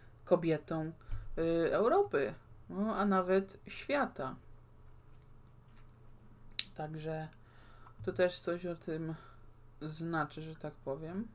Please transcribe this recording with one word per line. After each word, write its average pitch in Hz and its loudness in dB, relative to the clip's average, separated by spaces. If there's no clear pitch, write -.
kobietą, 160 2
y, 165 4
Europy, 220 4
no, 202 0
a 196 2
nawet 190 4
świata. - -2
Także 156 -6
to 185 -2
też 180 4
coś 175 -2
o 170 -2
tym 160 -4
znaczy, 156 -2
że 160 -10
tak 151 -8
powiem. 160 -6